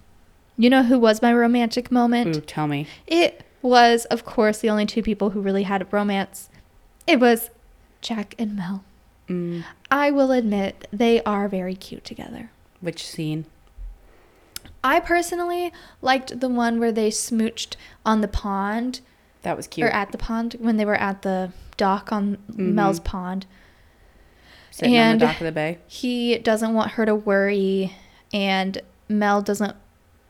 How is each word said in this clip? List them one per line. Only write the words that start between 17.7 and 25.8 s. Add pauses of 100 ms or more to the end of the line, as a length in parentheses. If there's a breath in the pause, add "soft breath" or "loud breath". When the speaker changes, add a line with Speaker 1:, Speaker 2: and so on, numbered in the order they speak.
Speaker 1:
on
the
pond. (420 soft breath)
Speaker 2:
That
was
cute.
Speaker 1:
Or
at
the
pond,
when
they
were
at
the (240 soft breath)
dock
on (120)
Speaker 2:
Mm-hmm.
Speaker 1:
Mel's
pond. (1200 soft breath)
Speaker 2:
Sitting
on
the (100)
Speaker 1:
And
Speaker 2:
dock
of
the
bay. (100)